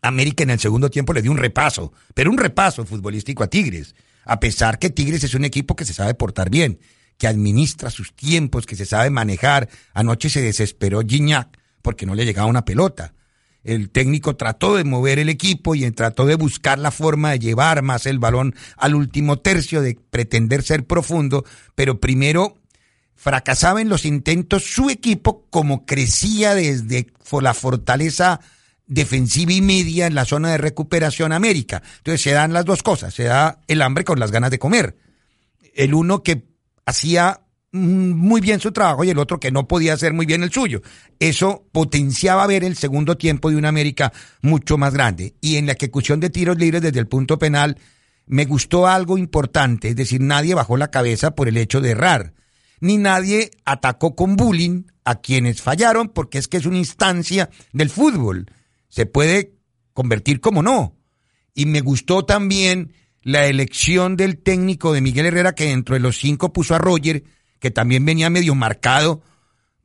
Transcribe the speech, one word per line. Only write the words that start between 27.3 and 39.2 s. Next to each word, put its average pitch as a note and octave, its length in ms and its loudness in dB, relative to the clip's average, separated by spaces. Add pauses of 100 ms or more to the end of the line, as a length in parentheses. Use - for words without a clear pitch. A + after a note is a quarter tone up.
la C3 140 2
fortaleza C#3+ 840 -2 (460)
defensiva C#3 680 0
y F#3+ 100 2
media F3+ 440 2
en D#3+ 80 0
la C3+ 100 2
zona D3+ 260 -2
de D#3+ 80 0
recuperación D#3 720 -2
América. E3 500 -2 (140)
Entonces D#3+ 240 -4
se C#3 120 0
dan D3+ 200 2
las F3 120 0
dos F3+ 200 0
cosas, C#3+ 300 -2
se A#2+ 100 -6
da C3+ 420 0
el D#3 160 0
hambre C#3 220 0
con D3+ 160 0
las G#2+ 100 -2
ganas A#2+ 220 0
de C3 80 -4
comer. F3 360 0 (760)
El C#3 200 2
uno F3+ 280 2
que D3+ 240 -2 (380)
hacía, E3+ 560 0 (320)
mm, F#3 400 2
muy G3 280 4
bien G3+ 200 0
su G#3+ 100 -4
trabajo E3+ 320 0
y F#3 80 2
el D3+ 80 0
otro D3 220 -2